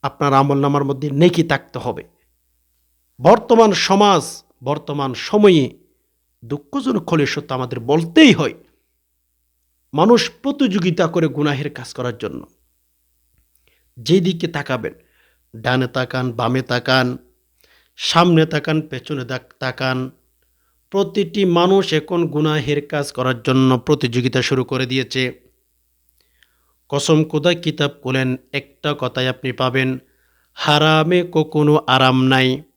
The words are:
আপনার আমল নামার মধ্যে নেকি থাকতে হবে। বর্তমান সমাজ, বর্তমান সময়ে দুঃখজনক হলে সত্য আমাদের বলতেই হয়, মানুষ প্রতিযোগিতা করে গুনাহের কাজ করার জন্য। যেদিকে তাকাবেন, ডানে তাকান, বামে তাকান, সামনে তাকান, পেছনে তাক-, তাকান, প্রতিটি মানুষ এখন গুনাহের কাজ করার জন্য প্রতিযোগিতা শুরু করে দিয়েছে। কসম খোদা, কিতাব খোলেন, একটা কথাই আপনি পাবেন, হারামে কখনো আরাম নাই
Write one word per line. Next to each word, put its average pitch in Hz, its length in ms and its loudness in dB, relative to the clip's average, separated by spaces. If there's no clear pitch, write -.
আপনার 139 320 -2
আমল 139 260 2
নামার 143 240 0
মধ্যে 139 280 -6
নেকি 165 320 2
থাকতে 151 360 -4
হবে। 117 240 -8
বর্তমান 220 500 6
সমাজ, 190 720 2
বর্তমান 143 500 -6
সময়ে 180 560 4
দুঃখজনক 202 640 -6
হলে 151 160 2
সত্য - 280 -8
আমাদের 127 260 -6
বলতেই 165 520 4
হয়, 151 220 0
মানুষ 202 380 4
প্রতিযোগিতা 190 680 -2
করে 165 200 -2
গুনাহের 143 420 -2
কাজ - 240 -16
করার 123 240 -8
জন্য। 78 280 -10
যেদিকে 175 500 0
তাকাবেন, 139 460 -6
ডানে 127 320 -2
তাকান, 127 440 -6
বামে 120 300 -2
তাকান, 123 560 -2
সামনে 165 500 2
তাকান, 156 360 -4
পেছনে 135 440 -10
তাক-, 127 340 -12
তাকান, 131 520 -6
প্রতিটি 196 560 -2
মানুষ 180 480 2
এখন 165 340 -2
গুনাহের 147 600 -2
কাজ 143 240 -6
করার 127 320 -4
জন্য 131 340 2
প্রতিযোগিতা 127 640 -2
শুরু 131 220 -2
করে 131 220 -6
দিয়েছে। 127 640 -6
কসম 156 320 2
খোদা, 156 300 -2
কিতাব 151 380 -4
খোলেন, 131 340 -2
একটা 143 480 -8
কথাই 127 280 -4
আপনি 127 240 -6
পাবেন, 131 480 -2
হারামে 156 760 2
কখনো 151 560 2
আরাম 131 360 4
নাই 131 380 2